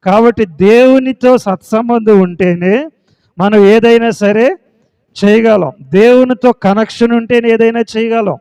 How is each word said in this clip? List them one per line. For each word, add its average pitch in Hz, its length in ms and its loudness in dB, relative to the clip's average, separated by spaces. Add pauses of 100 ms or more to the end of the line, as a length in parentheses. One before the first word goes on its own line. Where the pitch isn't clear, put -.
కాబట్టి 220 420 0
దేవునితో 247 880 2
సత్సంబంధం 220 840 -2
ఉంటేనే 180 680 -4 (500)
మనం 202 280 2
ఏదైనా 233 440 2
సరే 214 460 -2 (680)
చేయగలం. 208 480 2 (100)
దేవునితో 247 720 2
కనెక్షన్ 220 600 -2
ఉంటేనే 233 360 -2
ఏదైనా 226 320 0
చేయగలం. 226 600 -6